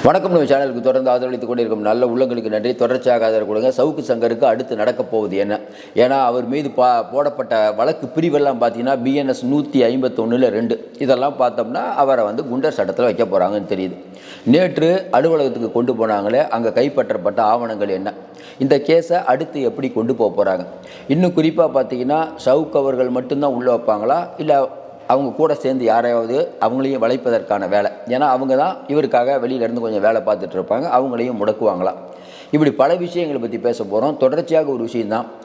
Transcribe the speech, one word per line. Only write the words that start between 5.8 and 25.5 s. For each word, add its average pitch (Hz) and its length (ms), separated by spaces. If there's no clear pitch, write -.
ஏன்னா, 127 220
அவர் 120 180
மீது 139 220
பா-, 123 420
போடப்பட்ட 135 420
வழக்கு 127 440
பிரிவெல்லாம் 143 460
பார்த்தீங்கன்னா, 120 420
பி 131 100
என் 139 200
எஸ் - 120
நூத்தி 139 440
ஐம்பத்தொன்னுல 123 600
ரெண்டு. 113 280
இதெல்லாம் 131 400
பார்த்தோம்னா, 120 440
அவரை 131 260
வந்து 123 140
குண்டர் 135 360
சட்டத்துல 98 300
வைக்க 110 160
போறாங்கன்னு 95 480
தெரியுது. 92 240
நேற்று 160 480
அலுவலகத்துக்கு 135 600
கொண்டு 120 240
போனாங்களே, 110 520
அங்க 113 340
கைப்பற்றப்பட்ட 117 600
ஆவணங்கள் 104 440
என்ன? 98 140
இந்த 139 180
கேஸை 165 480
அடுத்து 139 460
எப்படி 127 180
கொண்டு 117 260
போக 110 220
போறாங்க? 95 280
இன்னும் 175 320
குறிப்பா 160 280
பார்த்தீங்கன்னா, 131 420
சவுக்கு 147 460
அவர்கள் 127 360
மட்டும்தான் 139 400
உள்ள 127 160
வைப்பாங்களா, 110 460
இல்ல 156 160
அவங்க 135 260
கூட 156 160